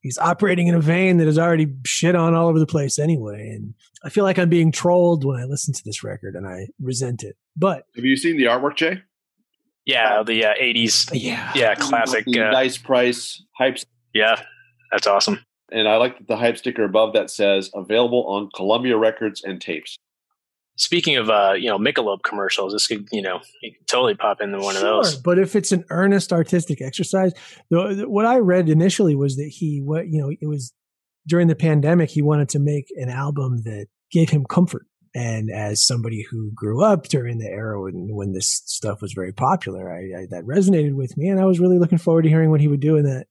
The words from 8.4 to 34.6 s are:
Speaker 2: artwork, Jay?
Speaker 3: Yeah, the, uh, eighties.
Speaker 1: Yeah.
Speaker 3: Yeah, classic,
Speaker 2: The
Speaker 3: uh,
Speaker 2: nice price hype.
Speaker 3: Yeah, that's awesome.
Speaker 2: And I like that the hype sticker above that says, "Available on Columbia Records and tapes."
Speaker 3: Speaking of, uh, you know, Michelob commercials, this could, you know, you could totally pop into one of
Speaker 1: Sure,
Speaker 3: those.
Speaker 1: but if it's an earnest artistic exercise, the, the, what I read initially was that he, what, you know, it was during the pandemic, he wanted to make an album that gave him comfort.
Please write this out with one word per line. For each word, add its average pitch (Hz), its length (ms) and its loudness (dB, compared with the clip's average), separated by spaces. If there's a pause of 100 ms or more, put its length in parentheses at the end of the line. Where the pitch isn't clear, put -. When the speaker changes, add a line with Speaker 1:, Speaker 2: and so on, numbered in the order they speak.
Speaker 2:
artwork, 127 320 0
Jay? 170 260 -2 (840)
Speaker 3:
Yeah, 110 360 2
the, 110 240 0
uh, 107 120 4
eighties. 117 540 0
Speaker 1:
Yeah. 117 420 -6
Speaker 3:
Yeah, 117 200 2
classic, 117 520 0
Speaker 2:
The 120 140 0
Speaker 3:
uh, 110 120 2
Speaker 2:
nice 127 260 0
price 123 640 0 (160)
hype. 131 200 0 (360)
Speaker 3:
Yeah, 107 260 2 (520)
that's 104 160 0
awesome. 101 320 2 (320)
Speaker 2:
And 110 160 0
I 110 80 4
like 127 220 0
that - 100 -20
the 110 80 -2
hype 117 220 0
sticker 117 260 -2
above 110 300 2
that 104 160 0
says, 98 440 0
"Available 117 540 0
on 101 260 -4
Columbia 117 420 0
Records 110 460 -2
and 92 180 -10
tapes." - 360 -12 (800)
Speaker 3:
Speaking 165 400 0
of, 110 140 0
uh, 101 280 6
you 120 100 -2
know, 101 100 0
Michelob 104 440 0
commercials, 98 520 -4
this 104 120 -2
could, 104 240 -6
you 104 120 -4
know, 92 180 -6 (220)
you 110 140 -14
could - 120 -20
totally 123 260 2
pop 104 260 -2
into 101 200 -6
one 98 160 -4
of 196 60 -2
Speaker 1:
Sure, 214 200 2
Speaker 3:
those. 165 140 -2
Speaker 1:
but 175 220 0
if 190 180 0
it's - 160 0
an 180 180 0
earnest 196 420 2
artistic 165 480 0
exercise, 180 520 -2 (380)
the, 190 240 0
the, 202 140 -6
what 208 180 2
I 247 120 4
read 180 300 4
initially 160 480 4
was 139 200 0
that 147 160 -8
he, 151 300 -4
what, 156 260 -4
you 156 120 -2
know, 139 100 -4 (100)
it 151 60 -6
was 143 260 -6 (540)
during 170 220 4
the 160 80 2
pandemic, 156 540 2
he 151 120 -2
wanted 147 280 2
to 151 80 -2
make 143 280 -2 (100)
an 127 120 -8
album 131 560 -4
that 104 220 -10 (260)
gave 165 180 4
him 147 140 2
comfort. - 420 0 (300)